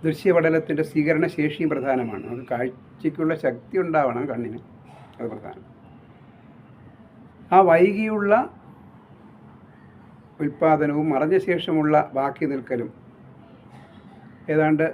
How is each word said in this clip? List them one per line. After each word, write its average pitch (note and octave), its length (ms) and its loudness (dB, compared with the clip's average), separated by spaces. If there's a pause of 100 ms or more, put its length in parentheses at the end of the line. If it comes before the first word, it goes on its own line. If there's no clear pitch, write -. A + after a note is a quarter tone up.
ദൃശ്യപടലത്തിൻ്റെ D#3+ 840 0
സ്വീകരണ D#3 360 0 (100)
ശേഷിയും D3+ 360 -2
പ്രധാനമാണ്. B2+ 600 -4
അത് A#2+ 180 -12
കാഴ്ചയ്ക്കുള്ള D3 840 -6 (100)
ശക്തി B2 400 -4
ഉണ്ടാവണം C#3+ 460 -2
കണ്ണിന്, A#2 300 -8 (580)
അത് A#2+ 140 -8
പ്രധാനം. G2 320 -16 (1900)
ആ F#3 40 10 (120)
വൈകിയുള്ള G3+ 640 4 (2000)
ഉൽപ്പാദനവും D3+ 680 0
മറഞ്ഞ D3+ 240 2 (120)
ശേഷമുള്ള D#3+ 460 0 (200)
ബാക്കി C3+ 380 -4
നിൽക്കലും A#2+ 360 -6 (1600)
ഏതാണ്ട് D#3 420 2